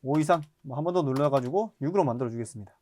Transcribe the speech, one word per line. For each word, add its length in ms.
오 160
이상, 220
뭐 140
한 80
번 100
더 80
눌러가지고 800
육으로 220
만들어 260
주겠습니다. 520